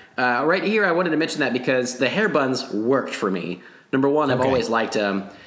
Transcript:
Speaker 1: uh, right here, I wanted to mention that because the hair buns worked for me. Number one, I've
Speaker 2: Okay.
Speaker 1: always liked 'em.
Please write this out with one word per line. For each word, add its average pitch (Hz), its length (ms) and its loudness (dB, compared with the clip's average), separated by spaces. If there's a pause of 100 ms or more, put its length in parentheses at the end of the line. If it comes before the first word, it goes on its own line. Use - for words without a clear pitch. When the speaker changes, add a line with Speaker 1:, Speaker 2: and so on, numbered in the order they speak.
(160)
Speaker 1:
uh, 127 300 0
right 180 160 2
here, 208 240 2
I 175 60 2
wanted 175 180 0
to 156 60 0
mention 156 240 -2
that 127 120 0
because 127 460 -2
the 131 100 2
hair 196 200 0
buns 135 440 0
worked 120 400 0
for - 200 -4
me. 87 300 -6 (300)
Number 135 160 2
one, 143 220 2
I've 123 80 0
Speaker 2:
Okay. 127 100 2
Speaker 1:
always 120 200 0
liked 113 260 0
'em. 98 300 0 (220)